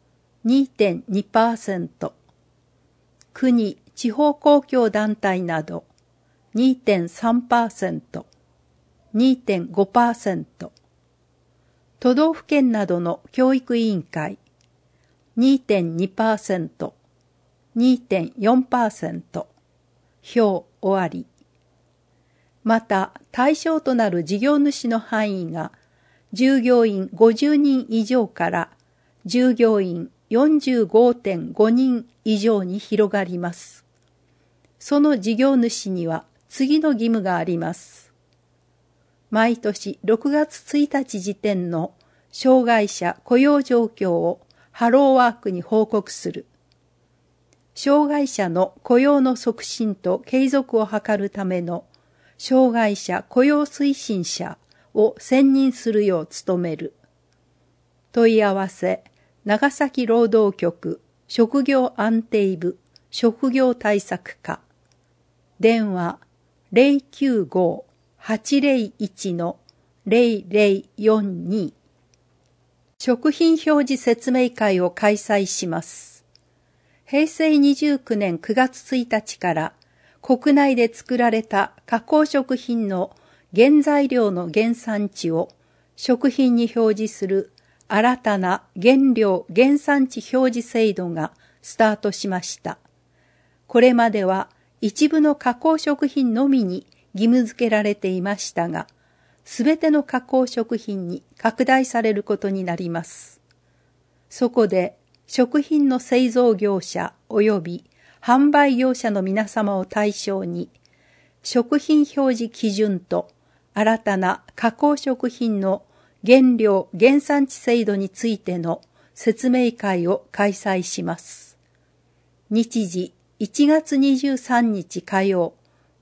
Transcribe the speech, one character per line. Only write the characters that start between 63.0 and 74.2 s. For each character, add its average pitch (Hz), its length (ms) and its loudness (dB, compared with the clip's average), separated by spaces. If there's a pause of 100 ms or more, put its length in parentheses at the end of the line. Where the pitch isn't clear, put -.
職 233 400 -2
業 254 240 2
対 208 260 -2
策 - 420 -12
課。 - 180 -10 (1000)
電 220 320 2
話、 180 260 -4 (540)
零 269 280 4
九 247 440 -2
五 175 420 -2 (300)
八 220 440 -2
零 262 380 0
一 190 360 -6
の 170 240 -6 (460)
零 220 440 2
零 202 360 2 (120)
四 202 520 0
二。 190 260 -4 (1200)
食 247 320 0
品 330 260 2
表 302 300 2
示 269 160 -4
説 233 300 0